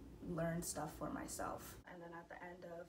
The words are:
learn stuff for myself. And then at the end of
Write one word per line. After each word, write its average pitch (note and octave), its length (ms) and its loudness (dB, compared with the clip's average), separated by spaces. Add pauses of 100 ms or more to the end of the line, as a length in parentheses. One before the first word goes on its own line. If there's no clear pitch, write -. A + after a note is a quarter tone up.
(280)
learn E3 340 6
stuff D#3 360 0
for D3+ 120 2
myself. - 680 0 (160)
And F3 100 -6
then E3+ 160 -6
at E3+ 100 -8
the - 160 -8
end F3+ 200 -6
of E3+ 240 -4